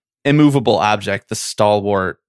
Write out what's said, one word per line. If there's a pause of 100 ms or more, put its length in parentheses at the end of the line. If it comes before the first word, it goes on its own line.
(240)
immovable
object,
the
stalwart